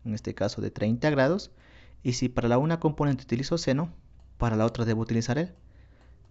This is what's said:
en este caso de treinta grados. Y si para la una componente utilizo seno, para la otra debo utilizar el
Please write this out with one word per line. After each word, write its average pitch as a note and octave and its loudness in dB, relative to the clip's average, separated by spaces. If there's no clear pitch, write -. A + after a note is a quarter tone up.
en G#2+ -4
este A2 -6
caso G#2 -2
de G2+ -4
treinta A#2 0
grados. D3 2
Y B2+ 0
si B2 -2
para - -2
la A#2+ 4
una E3 0
componente D3 0
utilizo C#3+ -2
seno, E3 0
para A2+ 0
la G#2+ 4
otra A#2 0
debo A2 2
utilizar A2+ 0
el F3 -4